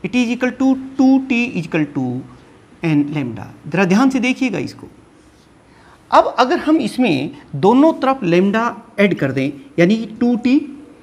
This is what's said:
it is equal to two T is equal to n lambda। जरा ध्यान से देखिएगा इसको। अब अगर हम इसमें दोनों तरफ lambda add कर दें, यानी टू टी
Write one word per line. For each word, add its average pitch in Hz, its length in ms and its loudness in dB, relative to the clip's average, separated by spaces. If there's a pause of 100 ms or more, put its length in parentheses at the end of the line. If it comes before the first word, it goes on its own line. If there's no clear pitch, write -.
it 185 80 -6
is 247 160 0
equal 247 240 -2
to 269 440 -2
two 262 320 2
T 240 240 -2
is 180 80 -4
equal 160 340 -4
to 127 260 -4 (640)
n 147 300 0
lambda। 120 300 -6 (240)
जरा 175 160 0
ध्यान 220 260 2
से 262 100 -2
देखिएगा 247 380 -2
इसको। - 280 -10 (1200)
अब - 280 4
अगर 254 200 2
हम 302 180 2
इसमें 202 640 -2 (180)
दोनों 247 360 4
तरफ 269 320 -2
lambda 196 500 0 (240)
add 202 200 2
कर 135 140 -2
दें, 135 200 -4 (260)
यानी 214 420 0
टू 240 160 2
टी 254 460 -2 (200)